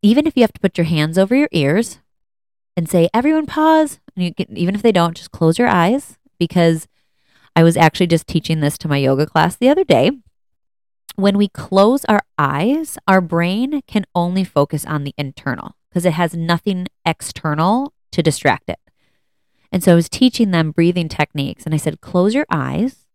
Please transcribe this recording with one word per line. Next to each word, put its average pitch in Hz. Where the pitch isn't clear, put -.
Even 240
if 311
you 254
have 220
to -
put -
your 170
hands 160
over 196
your 285
ears 170
and 165
say, 170
"Everyone 302
pause." 311
And 180
you 175
can, -
even 175
if 208
they 226
don't, 170
just -
close 165
your 247
eyes, 190
because 165
I 165
was 165
actually 165
just 165
teaching 160
this 147
to 165
my 143
yoga 135
class 160
the 247
other 330
day. 143
When 202
we 202
close 208
our 208
eyes, 175
our 190
brain 185
can 196
only 180
focus 147
on 147
the 139
internal -
'cause 175
it 175
has 170
nothing 175
external 165
to -
distract 147
it. -
And 175
so 185
I -
was 170
teaching 233
them 160
breathing 170
techniques, -
and 156
I 151
said, 156
"Close 190
your 294
eyes 156